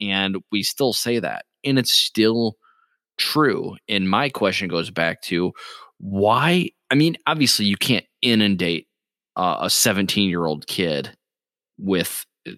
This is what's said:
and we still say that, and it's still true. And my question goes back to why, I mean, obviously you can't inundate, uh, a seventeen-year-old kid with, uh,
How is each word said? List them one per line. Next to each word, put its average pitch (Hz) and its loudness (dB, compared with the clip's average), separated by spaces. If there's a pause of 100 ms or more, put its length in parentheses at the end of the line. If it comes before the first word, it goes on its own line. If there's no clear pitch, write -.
and 98 0 (160)
we 104 0
still 127 0
say 120 -2
that, 60 -6 (180)
and 135 2
it's 123 0
still 110 2 (600)
true. - 0 (100)
And 98 0
my 117 2
question 95 -2
goes 85 -4
back 82 0
to 90 -2 (460)
why, 117 2 (220)
I 127 2
mean, 156 4 (120)
obviously 147 2
you 101 0
can't 117 0 (160)
inundate, 98 2 (500)
uh, 90 -2
a 87 -2
seventeen-year-old 92 0
kid 78 -4 (640)
with, 95 -4 (200)
uh, - -14